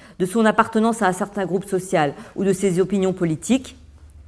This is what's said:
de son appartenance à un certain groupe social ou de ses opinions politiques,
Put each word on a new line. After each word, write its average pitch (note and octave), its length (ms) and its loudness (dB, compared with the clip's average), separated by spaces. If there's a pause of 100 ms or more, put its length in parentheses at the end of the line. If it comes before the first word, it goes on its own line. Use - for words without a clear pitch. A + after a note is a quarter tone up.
(180)
de F3+ 80 -2
son A3 200 0
appartenance A3 580 2
à F#3+ 40 4
un F3+ 60 2
certain G3 320 -4
groupe F#3 200 -2
social F3+ 500 0 (200)
ou - 80 -2
de G3 80 4
ses F#3+ 280 2
opinions F#3+ 340 2
politiques, F#3 640 -2 (500)